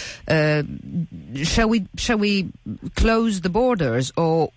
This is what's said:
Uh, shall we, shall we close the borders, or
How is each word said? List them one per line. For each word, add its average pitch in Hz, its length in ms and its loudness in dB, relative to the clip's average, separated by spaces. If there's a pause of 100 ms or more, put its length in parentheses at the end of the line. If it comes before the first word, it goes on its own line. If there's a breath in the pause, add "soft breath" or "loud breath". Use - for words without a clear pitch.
(260 loud breath)
Uh, 151 380 2 (800)
shall 226 240 2
we, 220 180 2 (120)
shall 233 200 0
we 202 300 0 (480)
close 226 460 2
the 180 80 0
borders, 170 640 0
or 165 420 2